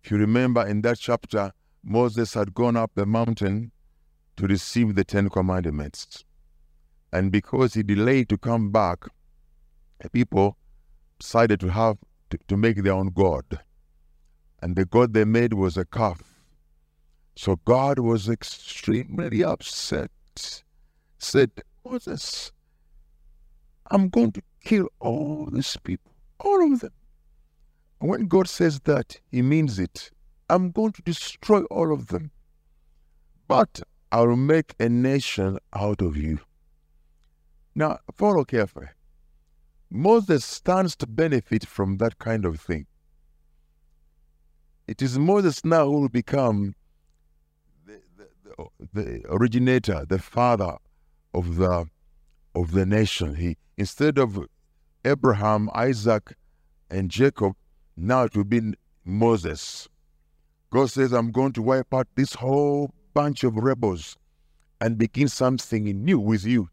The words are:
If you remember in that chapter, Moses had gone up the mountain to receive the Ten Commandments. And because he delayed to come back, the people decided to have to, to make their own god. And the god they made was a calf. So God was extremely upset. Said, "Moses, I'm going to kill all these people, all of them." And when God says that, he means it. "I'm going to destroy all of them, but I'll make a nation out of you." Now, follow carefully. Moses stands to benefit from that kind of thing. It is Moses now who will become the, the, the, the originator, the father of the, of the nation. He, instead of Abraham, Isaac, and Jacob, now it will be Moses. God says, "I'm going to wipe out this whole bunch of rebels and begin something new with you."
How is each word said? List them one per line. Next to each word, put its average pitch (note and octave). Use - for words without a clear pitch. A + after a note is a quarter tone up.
If -
you G#2
remember A#2
in G#2
that A#2
chapter, G#2+
Moses A2+
had G2+
gone A#2+
up A2+
the G2+
mountain A2
to G2
receive G2+
the F#2+
Ten G2+
Commandments. E2+
And F#2+
because B2
he A2
delayed A2
to G#2
come A2+
back, G2
the -
people G2+
decided A#2
to F#2
have A2
to, F2
to G2
make G#2+
their G2
own F#2+
god. F2
And F2
the F#2
god A#2
they G#2+
made A2+
was F#2+
a F2+
calf. G#2
So F#2+
God C3+
was A2+
extremely -
upset. -
Said, -
"Moses, -
I'm G3
going A#3
to G3
kill G3
all C#3+
these -
people, -
all F#4
of A#3+
them." -
And D3+
when G3+
God F#3
says D#3+
that, -
he B2
means C#3
it. -
"I'm F3+
going A3
to -
destroy -
all D#3+
of B2
them, D#3
but -
I'll A#2+
make D3
a A#2
nation A#2+
out G2+
of D#2+
you." D2+
Now, D3+
follow G3
carefully. G2
Moses F3+
stands F#3
to B2+
benefit A#2+
from G2
that A2+
kind A2
of D#2+
thing. D#2+
It -
is C3
Moses F3
now D#3+
who D3
will C3+
become A#2
the, G#2
the, G2+
the, -
the A#1
originator, A2+
the F#2
father A#2
of E2+
the, F2+
of F2
the F#2+
nation. G2
He, E2+
instead C#3
of G#2+
Abraham, G#2+
Isaac, A2+
and F#2
Jacob, G#2
now A#2+
it G#2+
will G2+
be A2+
Moses. F#2+
God B2+
says, C3
"I'm A#2
going C3
to A#2
wipe C3
out C3
this C#3
whole C#3+
bunch D3
of A#2
rebels A2
and A2+
begin A#2
something B2
new A2
with G#2
you." A2+